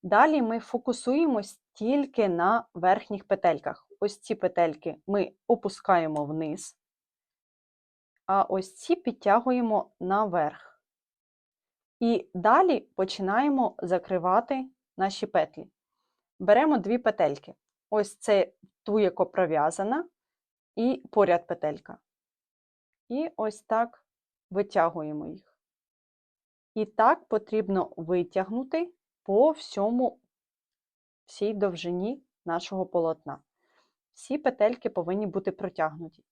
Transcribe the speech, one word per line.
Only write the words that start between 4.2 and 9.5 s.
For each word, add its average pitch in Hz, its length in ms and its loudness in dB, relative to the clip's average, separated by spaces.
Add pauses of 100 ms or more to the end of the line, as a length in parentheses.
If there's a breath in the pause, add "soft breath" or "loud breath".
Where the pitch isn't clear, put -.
петельки 175 720 -2
ми 202 260 -2 (140)
опускаємо 170 800 0
вниз, 156 520 -8 (1500)
а 190 180 2
ось 185 320 -4
ці - 200 0
підтягуємо 240 1040 0